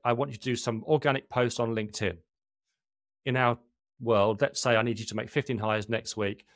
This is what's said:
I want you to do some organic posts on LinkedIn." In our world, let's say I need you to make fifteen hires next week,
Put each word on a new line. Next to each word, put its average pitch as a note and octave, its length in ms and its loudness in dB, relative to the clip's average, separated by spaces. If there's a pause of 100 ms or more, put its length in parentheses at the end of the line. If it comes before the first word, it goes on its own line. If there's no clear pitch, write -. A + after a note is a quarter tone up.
I A#2+ 80 4
want C3+ 180 -2
you A2+ 60 -12
to - 60 -18
do B2+ 120 0
some A2+ 300 -4
organic C#3+ 440 0
posts B2 300 0
on A#2 160 -2
LinkedIn." G#2 440 -4 (1040)
In B2+ 100 0
our B2 240 2 (400)
world, A2 400 4
let's - 220 0
say A#2+ 160 4
I A2 40 6
need A#2 160 0
you A2+ 100 -10
to - 80 -10
make G#2+ 140 -6
fifteen B2+ 280 -2
hires G#2+ 320 -2
next A2+ 260 -4
week, G#2 300 -4 (100)